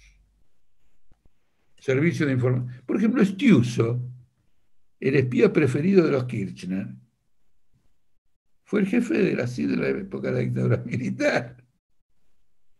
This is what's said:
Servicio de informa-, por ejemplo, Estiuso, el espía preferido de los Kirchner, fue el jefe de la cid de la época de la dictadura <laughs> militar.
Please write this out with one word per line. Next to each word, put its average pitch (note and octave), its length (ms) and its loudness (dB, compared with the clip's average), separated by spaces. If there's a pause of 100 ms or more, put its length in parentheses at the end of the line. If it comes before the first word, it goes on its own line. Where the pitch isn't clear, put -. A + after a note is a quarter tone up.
(1800)
Servicio D3 480 0
de C3+ 80 0
informa-, B2 520 -2
por - 120 -4
ejemplo, A#3 240 2
Estiuso, B2+ 760 2 (1000)
el C3+ 160 0
espía C#3 360 4
preferido D#3+ 540 2
de C#3+ 60 0
los C3 140 0
Kirchner, - 600 -6 (1800)
fue G#3 180 0
el F#3+ 60 2
jefe - 300 0
de E3+ 180 2
la B2 120 -4
cid C3 240 -4
de B2 60 -2
la C3+ 100 -2
época C3+ 400 -6
de B2+ 60 -2
la B2+ 60 -2
dictadura B2 380 0
<laughs> - 80 -8
militar. - 720 -4 (1200)